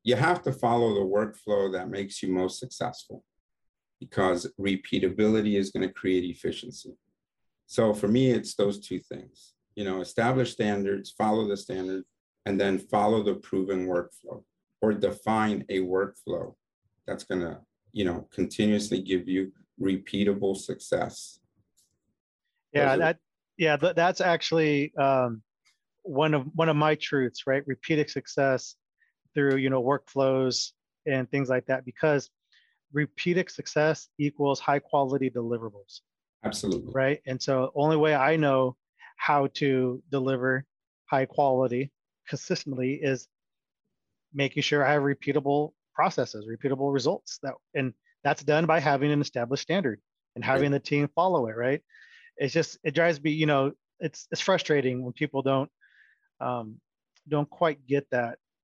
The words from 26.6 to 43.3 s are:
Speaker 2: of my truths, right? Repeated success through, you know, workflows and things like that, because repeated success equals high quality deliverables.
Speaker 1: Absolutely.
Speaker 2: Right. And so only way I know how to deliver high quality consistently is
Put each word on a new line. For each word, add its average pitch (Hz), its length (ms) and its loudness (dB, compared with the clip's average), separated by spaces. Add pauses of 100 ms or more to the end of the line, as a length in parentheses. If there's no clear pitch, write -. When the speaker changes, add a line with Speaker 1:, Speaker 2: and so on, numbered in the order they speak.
Speaker 2:
of 151 60 4
my 151 200 4
truths, 131 520 -2
right? 139 200 2
Repeated 147 420 -2
success 135 680 -2 (600)
through, 139 220 2
you 131 120 0
know, 131 120 2
workflows 131 920 0 (340)
and 131 240 -2
things 139 200 -2
like 127 180 0
that, 131 180 -2
because 143 440 0 (600)
repeated 170 580 -2
success - 680 -2
equals 143 420 0
high 143 200 0
quality 135 500 0
deliverables. 117 720 -6 (420)
Speaker 1:
Absolutely. 104 500 -4
Speaker 2:
Right. 135 320 0
And 131 160 -6
so 131 340 0
only 151 220 4
way 151 180 4
I 143 220 4
know 135 380 2 (420)
how 143 380 2
to 131 460 0 (100)
deliver 131 540 0 (400)
high 135 200 0
quality 131 640 0 (360)
consistently 135 760 -4
is 135 260 -2 (1080)